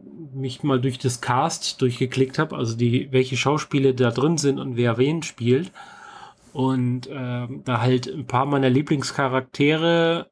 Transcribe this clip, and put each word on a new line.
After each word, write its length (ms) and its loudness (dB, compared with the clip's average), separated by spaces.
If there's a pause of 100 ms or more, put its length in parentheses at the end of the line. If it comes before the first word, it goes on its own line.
(340)
mich 280 -8
mal 180 2
durch 180 -2
das 240 -2
Cast 580 -2
durchgeklickt 580 0
hab, 140 0
also 240 -4
die, 340 0
welche 280 2
Schauspieler 560 2
da 160 2
drin 260 2
sind 240 0
und 160 -6
wer 220 2
wen 240 2
spielt. 500 0 (800)
Und, 580 -2
ähm, 540 -8
da 160 -2
halt 280 2
ein 180 -8
paar 180 0
meiner 240 2
Lieblingscharaktere 1600 2